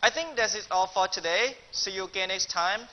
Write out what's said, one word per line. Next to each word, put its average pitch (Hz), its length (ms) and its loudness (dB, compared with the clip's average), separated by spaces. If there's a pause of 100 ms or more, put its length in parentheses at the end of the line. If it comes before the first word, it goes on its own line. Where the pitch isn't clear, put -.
I 226 80 6
think 320 240 -4
that 220 180 2
is 208 160 -6
all 185 160 4
for 185 220 2
today. 190 480 0 (160)
See - 200 -4
you 190 140 -6
again 185 240 -4
next 190 220 -2
time. 185 300 0 (120)